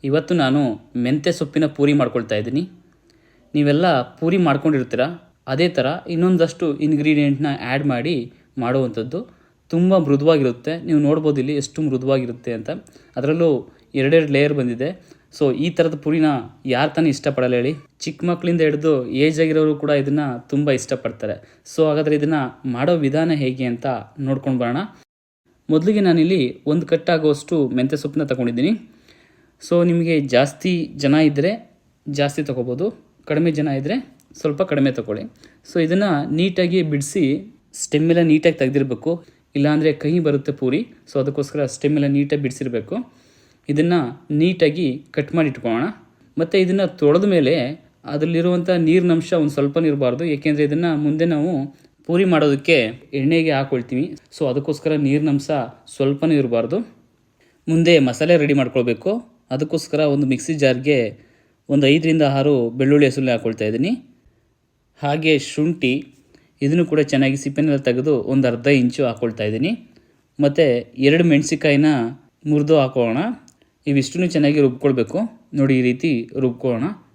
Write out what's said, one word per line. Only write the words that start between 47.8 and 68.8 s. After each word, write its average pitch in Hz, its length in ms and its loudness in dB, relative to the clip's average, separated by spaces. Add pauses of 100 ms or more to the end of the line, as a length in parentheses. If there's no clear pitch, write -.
ಅದರಲ್ಲಿರುವಂಥ 170 560 0 (180)
ನೀರಿನಂಶ 170 440 2 (100)
ಒಂದು 147 140 0
ಸ್ವಲ್ಪನೂ 143 360 0
ಇರಬಾರ್ದು, 139 320 0 (120)
ಏಕೆಂದರೆ 147 340 0
ಇದನ್ನ 165 180 0 (180)
ಮುಂದೆ 151 280 0
ನಾವು 156 180 0 (560)
ಪೂರಿ 175 240 2
ಮಾಡೋದಕ್ಕೆ 147 440 2 (420)
ಎಣ್ಣೆಗೆ 160 380 2
ಹಾಕ್ಕೊಳ್ತೀವಿ. 135 500 -2 (300)
So - 60 -6 (100)
ಅದಕ್ಕೋಸ್ಕರ 147 420 -2 (100)
ನೀರಿನಂಶ 143 440 0 (460)
ಸ್ವಲ್ಪನೂ 143 460 0
ಇರಬಾರ್ದು. 120 380 -2 (920)
ಮುಂದೆ 165 220 4 (140)
ಮಸಾಲೆ 156 360 2
ರೆಡಿ 147 160 2
ಮಾಡ್ಕೊಳ್ಬೇಕು. 123 520 -2 (440)
ಅದಕ್ಕೋಸ್ಕರ 151 440 -4 (140)
ಒಂದು 143 180 0
ಮಿಕ್ಸಿ 131 220 -4 (100)
ಜಾರ್ಗೆ 131 340 2 (760)
ಒಂದು 139 180 4
ಐದರಿಂದ 160 320 2 (160)
ಆರು 147 140 4 (260)
ಬೆಳ್ಳುಳ್ಳಿ 143 300 4
ಹಸುಲ್ನ 131 260 -2
ಹಾಕ್ಕೊಳ್ತಾ 110 340 -4
ಇದ್ದೀನಿ. 131 220 -2 (1120)
ಹಾಗೆ 156 300 0 (180)
ಶುಂಠಿ, 151 420 -2 (720)
ಇದನ್ನು 160 260 2
ಕೂಡ 156 100 2 (120)
ಚೆನ್ನಾಗಿ 135 300 2
ಸಿಪ್ಪೆನೆಲ್ಲ 147 360 0 (100)
ತೆಗೆದು 131 260 0 (180)
ಒಂದು 135 180 2
ಅರ್ಧ 117 160 -4 (140)